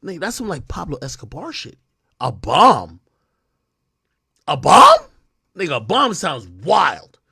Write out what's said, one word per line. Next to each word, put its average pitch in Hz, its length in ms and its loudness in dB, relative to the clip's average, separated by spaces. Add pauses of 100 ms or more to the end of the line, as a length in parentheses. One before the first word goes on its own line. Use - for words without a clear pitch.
nigga, 180 160 -12
that's 208 160 -8
some, 226 120 -10
like, 143 200 -10
Pablo 165 340 -10
Escobar 139 500 -16
shit. - 260 -16 (420)
A 127 120 -6
bomb? 117 680 0 (1500)
A 147 100 -2
bomb? 208 420 6 (580)
Nigga, 175 200 -6
a 117 40 -2
bomb 226 340 -2
sounds 143 320 -8
wild. 110 720 -2 (140)